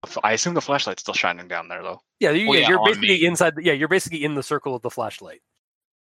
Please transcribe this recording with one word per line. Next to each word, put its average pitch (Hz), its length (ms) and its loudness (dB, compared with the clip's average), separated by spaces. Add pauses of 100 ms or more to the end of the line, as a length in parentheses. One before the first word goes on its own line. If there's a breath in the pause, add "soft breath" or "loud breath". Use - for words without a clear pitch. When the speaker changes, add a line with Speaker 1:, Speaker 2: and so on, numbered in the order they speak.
Speaker 1:
F-, - 180 -8
I 107 100 2
assume 139 200 0
the 165 80 2
flashlight's 135 400 -2
still 98 140 -8
shining 90 340 -2
down 85 200 -8
there, 87 140 -10
though. - 200 -10 (180)
Speaker 2:
Yeah, 160 120 4
you, 208 180 2
Speaker 3:
Oh, - 20 4
Speaker 2:
yeah, - 80 6
Speaker 3:
yeah, 120 80 4
Speaker 2:
you're 185 120 4
Speaker 3:
on - 60 2
Speaker 2:
basically - 220 2
Speaker 3:
me. 180 180 4
Speaker 2:
inside 170 300 2
the, 156 80 -10
yeah, 165 80 4
you're 147 160 0
basically 165 340 -2
in 151 120 -2
the 139 80 -4
circle 143 320 -4
of 120 80 -10
the 120 80 -6
flashlight. 101 500 -10 (640)